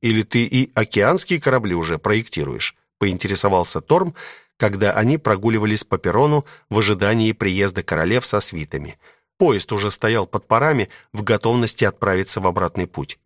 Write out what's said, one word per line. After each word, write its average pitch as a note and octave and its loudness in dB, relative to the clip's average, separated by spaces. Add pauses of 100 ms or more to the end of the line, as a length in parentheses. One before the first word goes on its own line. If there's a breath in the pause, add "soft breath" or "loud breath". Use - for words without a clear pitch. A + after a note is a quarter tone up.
или A2 2
ты A#2+ 0
и B2+ -2
океанские C#3 0
корабли A2+ 0
уже E2 -2
проектируешь?» D#2 -4 (240)
поинтересовался F#2+ 0
Торм, E3+ 0 (420 loud breath)
когда G2+ 0
они A#2+ 2
прогуливались G#2+ 0
по - -4
перрону C#3 2 (240 loud breath)
в G#2+ 0
ожидании G#2+ 2
приезда G2 -2
королев F#2 0
со G#2 0
свитами. - -6 (400 soft breath)
Поезд B2 2
уже G2+ -2
стоял A2 0
под - -6
парами B2 2 (220 loud breath)
в G#2 -8
готовности A2+ 0
отправиться F#2+ 0
в F#2+ 0
обратный F2+ -2
путь. - -10